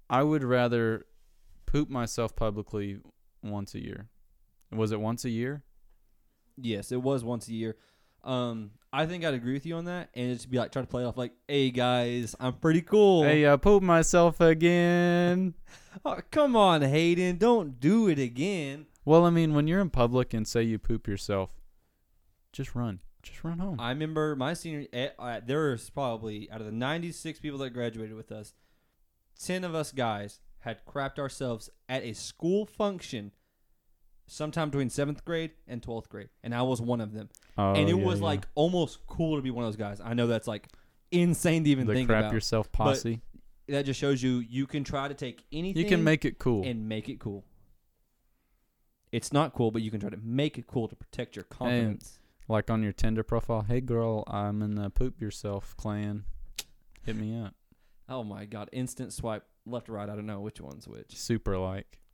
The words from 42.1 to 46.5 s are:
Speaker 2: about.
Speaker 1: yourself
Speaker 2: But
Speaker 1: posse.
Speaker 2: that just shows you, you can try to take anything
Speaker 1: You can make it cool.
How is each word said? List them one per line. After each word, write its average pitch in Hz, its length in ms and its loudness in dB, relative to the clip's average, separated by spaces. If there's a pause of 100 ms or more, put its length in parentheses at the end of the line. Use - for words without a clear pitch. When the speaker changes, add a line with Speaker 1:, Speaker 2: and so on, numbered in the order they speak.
Speaker 2:
about. 107 80 -2
Speaker 1:
yourself 110 400 0
Speaker 2:
But - 40 0
Speaker 1:
posse. 117 440 2 (480)
Speaker 2:
that 143 160 0
just 135 140 -2
shows 139 220 2
you, 127 180 2
you 123 280 -4
can 143 160 -4
try 139 240 -4
to 143 60 -8
take 131 300 -12 (100)
anything 165 280 -2
Speaker 1:
You 208 60 0
can 175 160 4
make 156 220 4
it - 140 -4
cool. 110 260 0